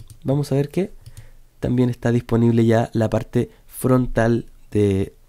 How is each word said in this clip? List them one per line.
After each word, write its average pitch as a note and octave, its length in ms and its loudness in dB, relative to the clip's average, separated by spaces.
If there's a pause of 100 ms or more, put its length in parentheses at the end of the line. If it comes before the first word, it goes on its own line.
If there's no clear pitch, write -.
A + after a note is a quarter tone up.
(240)
vamos C#3 280 -2
a C3+ 40 0
ver C#3+ 120 0
que - 240 -4 (680)
también B2 300 0
está A#2 220 -2
disponible A#2 520 2
ya A2+ 280 2
la A2 180 0
parte A2+ 400 -2 (160)
frontal A#2+ 800 0 (240)
de, G2 440 0 (140)